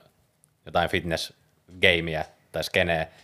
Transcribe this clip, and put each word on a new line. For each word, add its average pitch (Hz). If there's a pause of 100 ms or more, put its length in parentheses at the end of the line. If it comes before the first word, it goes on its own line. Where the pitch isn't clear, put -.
(640)
jotain 85
fitness-gameä 85 (260)
tai 80
skeneä, 85 (160)